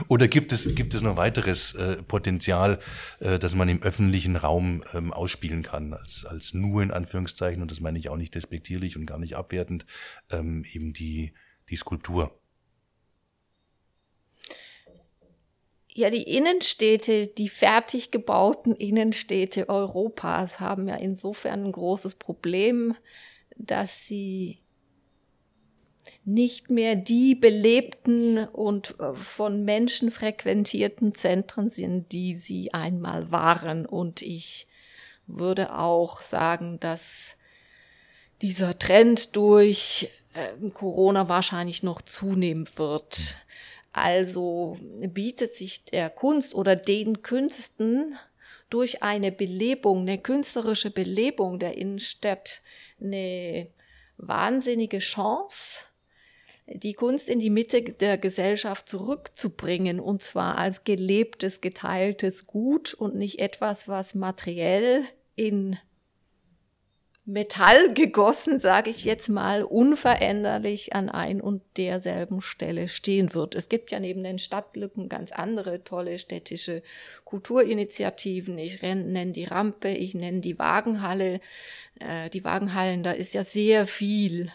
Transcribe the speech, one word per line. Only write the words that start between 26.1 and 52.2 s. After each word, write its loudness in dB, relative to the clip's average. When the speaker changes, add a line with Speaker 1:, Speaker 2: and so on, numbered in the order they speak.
Speaker 2:
nicht 2
mehr 2
die 6
belebten 6
und, -2
äh, -4
von -2
Menschen 2
frequentierten 0
Zentren 0
sind, -4
die -4
sie -8
einmal -4
waren. 2
Und -6
ich -12
würde -2
auch 2
sagen, -2
dass -8
dieser -2
Trend 6
durch, 6
äh, -8
Corona 4
wahrscheinlich -2
noch -4
zunehmen -2
wird. -2
Also 0
bietet -4
sich -12
der -4
Kunst 0
oder 4
den 0
Künsten -2
durch -2
eine 0
Belebung, 0
eine -2
künstlerische -2
Belebung -2
der -4
Innenstadt -6